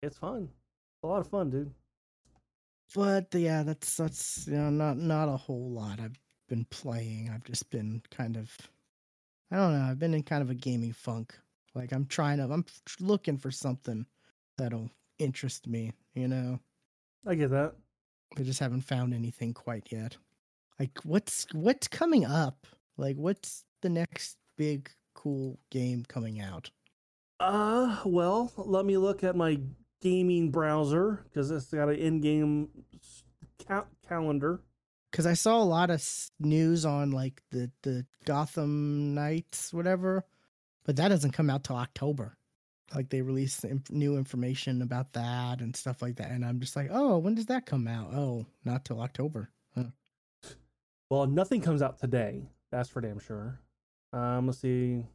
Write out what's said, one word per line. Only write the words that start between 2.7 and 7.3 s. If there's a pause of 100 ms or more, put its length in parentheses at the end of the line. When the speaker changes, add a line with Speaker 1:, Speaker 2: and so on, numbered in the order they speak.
Speaker 2:
But,
yeah,
that's,
that's,
you
know,
not,
not
a
whole
lot
I've (280)
been
playing.